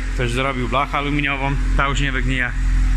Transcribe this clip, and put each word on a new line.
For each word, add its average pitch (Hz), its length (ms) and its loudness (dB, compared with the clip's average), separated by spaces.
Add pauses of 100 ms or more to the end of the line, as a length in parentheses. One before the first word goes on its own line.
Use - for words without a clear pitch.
(140)
ktoś 120 160 0
zrobił 127 380 -2
blachę 139 300 0
aluminiową. 143 580 0 (200)
Ta 143 120 2
już 135 120 0
nie 139 120 0
wygnie. 127 380 0 (460)